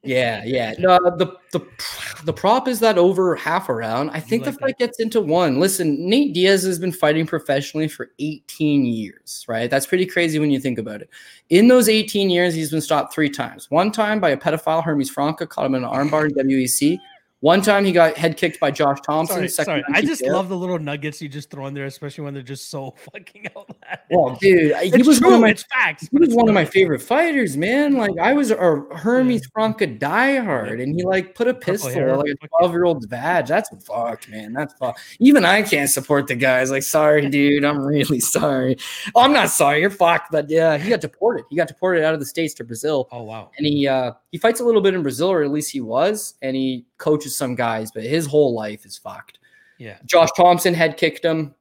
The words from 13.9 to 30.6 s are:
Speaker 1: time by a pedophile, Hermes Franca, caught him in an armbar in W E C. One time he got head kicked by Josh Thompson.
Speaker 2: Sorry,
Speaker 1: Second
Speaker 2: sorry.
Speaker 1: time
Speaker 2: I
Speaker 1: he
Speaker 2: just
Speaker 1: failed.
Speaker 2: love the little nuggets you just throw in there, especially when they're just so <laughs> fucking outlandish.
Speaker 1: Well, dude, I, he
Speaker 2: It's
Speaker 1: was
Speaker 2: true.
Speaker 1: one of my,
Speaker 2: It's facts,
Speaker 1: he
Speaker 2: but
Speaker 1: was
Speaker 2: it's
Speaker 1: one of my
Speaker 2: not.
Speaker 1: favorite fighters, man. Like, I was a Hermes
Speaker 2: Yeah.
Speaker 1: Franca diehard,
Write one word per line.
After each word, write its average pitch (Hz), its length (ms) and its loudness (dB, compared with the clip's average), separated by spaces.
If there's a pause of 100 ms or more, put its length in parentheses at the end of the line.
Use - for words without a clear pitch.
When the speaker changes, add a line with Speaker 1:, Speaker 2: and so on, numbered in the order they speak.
Speaker 1:
time 214 300 -2
by 170 80 2
a 135 80 0
pedophile, 160 460 -2
Hermes 147 260 -2
Franca, 156 380 -4
caught - 180 -6
him 135 100 -2
in 127 80 -4
an 120 60 -8
armbar 151 400 0
in 139 60 -6
W 135 240 0
E 127 80 -2
C. 156 320 0 (420)
One 170 200 4
time 202 240 2
he 185 80 0
got 165 240 4
head 160 180 0
kicked 160 240 -4
by 147 100 0
Josh 143 300 0
Thompson. 160 380 -2
Speaker 2:
Sorry, 180 100 -4
Speaker 1:
Second 156 240 -4
Speaker 2:
sorry. 147 120 -2
Speaker 1:
time - 120 -4
Speaker 2:
I - 60 4
Speaker 1:
he 277 60 0
Speaker 2:
just 320 120 -2
Speaker 1:
failed. 139 160 -2
Speaker 2:
love 185 140 -2
the 190 80 -4
little 180 200 -4
nuggets 147 440 -8
you 151 80 -12
just 139 200 -14
throw 139 180 -12
in 139 60 -10
there, 139 120 -8
especially 143 400 -12
when 143 80 -12
they're 139 100 -12
just 131 260 -14
so 135 220 -12
<laughs> - 220 -20
fucking 208 320 -20 (100)
outlandish. - 440 -16 (120)
Speaker 1:
Well, 139 300 2
dude, 175 320 6
I, - 100 -2
he 185 120 -2
Speaker 2:
It's 247 120 8
Speaker 1:
was 285 120 6
Speaker 2:
true. 311 100 6
Speaker 1:
one 240 60 10
of 233 80 6
my, 220 80 6
Speaker 2:
It's - 120 -4
facts, 220 380 -4
Speaker 1:
he 156 100 -16
Speaker 2:
but 277 80 2
Speaker 1:
was 330 120 6
Speaker 2:
it's 226 40 0
Speaker 1:
one 233 140 4
of 208 40 4
my 185 100 4
Speaker 2:
not. - 100 -6
Speaker 1:
favorite 170 280 2
fighters, 269 540 0
man. 262 380 0
Like, 220 180 0 (100)
I 226 120 2
was 277 180 2
a 214 60 0 (340)
Hermes 240 520 0
Speaker 2:
Yeah. - 100 -18
Speaker 1:
Franca 214 340 -2
diehard, 143 920 -2